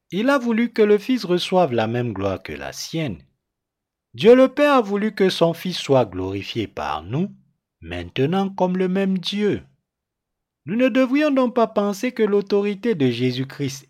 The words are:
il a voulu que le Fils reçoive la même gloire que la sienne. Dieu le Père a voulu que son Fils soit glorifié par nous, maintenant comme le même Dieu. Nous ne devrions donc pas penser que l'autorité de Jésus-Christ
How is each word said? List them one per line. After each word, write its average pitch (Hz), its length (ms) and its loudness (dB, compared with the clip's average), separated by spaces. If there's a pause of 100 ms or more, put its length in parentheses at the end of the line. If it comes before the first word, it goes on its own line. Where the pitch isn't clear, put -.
(100)
il 226 200 -2
a 285 80 2
voulu 233 340 -2
que - 80 0
le 208 160 6
Fils 220 300 -2
reçoive 175 480 0
la 113 120 0
même 120 280 -4
gloire 95 280 -4
que - 120 -12
la 69 180 -12
sienne. 147 500 -8 (920)
Dieu 175 200 8
le 262 140 8
Père 285 240 2
a 262 80 6
voulu 202 340 -2
que 190 140 4
son 170 240 2
Fils 170 240 -8
soit 131 300 2
glorifié 95 600 -6
par 76 340 -8
nous, 151 320 -6 (480)
maintenant 127 680 -4
comme 185 300 -2
le 185 100 0
même 190 300 0
Dieu. 190 440 -4 (1000)
Nous 175 120 -6
ne 254 120 4
devrions 262 420 2
donc 262 240 0
pas 226 120 2
penser 202 460 -2
que 233 100 -2
l'autorité 202 720 0
de 139 160 2
Jésus-Christ 127 800 -4